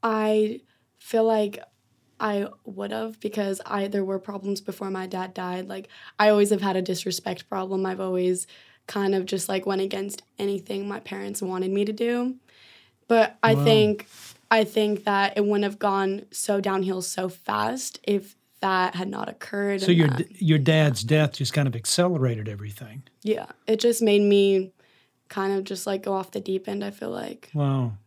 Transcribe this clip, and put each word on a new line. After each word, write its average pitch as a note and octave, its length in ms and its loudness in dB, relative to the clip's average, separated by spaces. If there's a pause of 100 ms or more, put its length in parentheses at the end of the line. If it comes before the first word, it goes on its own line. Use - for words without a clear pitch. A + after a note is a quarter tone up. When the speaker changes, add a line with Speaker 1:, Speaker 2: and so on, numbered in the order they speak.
Speaker 1:
I G#3+ 580 0 (360)
feel - 260 0
like G#3+ 360 0 (600)
I G#3 280 -2 (180)
would G3+ 260 -10
have, A3 280 -8
because G3+ 460 -4
I, G3 220 -4
there G3+ 180 -2
were F#3+ 140 -4
problems G3 420 -6
before G3 300 -8
my F#3 160 -6
dad F#3 260 -8
died. F#3 340 -6
Like, F#3+ 220 -12 (300)
I G#3+ 100 8
always G#3 220 6
have G3 100 2
had G3 140 0
a F#3 60 0
disrespect F3+ 680 -6
problem. F#3+ 360 -4
I've F#3 160 -4
always F#3 460 0 (400)
kind G3 280 0
of F#3+ 100 0
just, F#3+ 240 -4
like, G3 160 -2
went G3 160 -2
against G3 420 -6 (140)
anything G3+ 500 -4
my G3+ 120 -8
parents G3 420 -10
wanted F#3 300 -4
me G3+ 140 2
to G#3+ 80 -4
do. A#3+ 420 -2 (720)
But A3+ 360 4
I A3+ 120 6
Speaker 2:
Wow. A#3+ 80 2
Speaker 1:
think, G#3+ 440 6 (440)
I A#3 120 4
think G#3 420 0
that G3 320 0
it G#3 80 2
wouldn't G#3 180 2
have G3+ 160 -4
gone G3 520 0
so - 300 -2
downhill F#3+ 400 -2
so F#3 280 -6
fast A3 760 -4
if G3+ 320 -4 (260)
that F#3 340 0
had F#3 120 -4
not - 220 -8
occurred G3+ 520 -4
Speaker 2:
So F#3+ 100 -2
Speaker 1:
and F3 60 6
Speaker 2:
your D#3 120 6
Speaker 1:
that C3+ 200 -4
Speaker 2:
d-, G3+ 60 -20 (100)
your D#3 140 6
dad's D3 440 4
death D3+ 300 2
just - 200 -4
kind C#3+ 140 2
of A#2 80 -4
accelerated B2 760 0
everything. G#2 540 -14 (200)
Speaker 1:
Yeah. G#3+ 240 -2 (200)
It A3 120 2
just A#3 220 4
made G#3 200 6
me G3 520 4 (560)
kind G3 240 -2
of G3 100 -2
just, G3 240 -8
like, G3 160 -4
go G3 100 -2
off F#3 180 -4
the G3+ 100 -6
deep F#3+ 260 -6
end, G3+ 160 -6
I G3+ 80 -6
feel - 200 -10
like. - 420 -10
Speaker 2:
Wow. C3+ 400 0 (140)